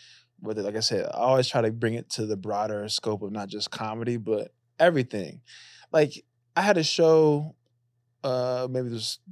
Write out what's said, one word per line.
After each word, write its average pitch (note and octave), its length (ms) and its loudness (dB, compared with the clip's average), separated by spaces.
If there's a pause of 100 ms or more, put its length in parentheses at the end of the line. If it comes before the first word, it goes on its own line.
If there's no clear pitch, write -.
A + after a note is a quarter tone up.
(400)
But G#2+ 180 -6
like G#2 180 -4
I A2 40 -2
said, G#2 260 0
I - 120 -8
always B2+ 300 4
try B2 140 0
to A2+ 100 2
bring A2+ 220 -2
it - 160 -10
to A2 160 -4
the G#2+ 100 -2
broader G#2 540 -4
scope G#2+ 320 -4
of G2+ 100 -8
not G2+ 160 -8
just G#2 220 -8
comedy, A#2 480 -4
but G#2 340 -4 (260)
everything. B2+ 600 0 (520)
Like, D#3 320 2 (300)
I E3+ 60 2
had G3+ 160 4
a D#3+ 80 4
show, D#3 680 4 (680)
uh, B2+ 480 -2
maybe B2+ 180 -2
it A#2 40 -6
was A2 260 -6 (140)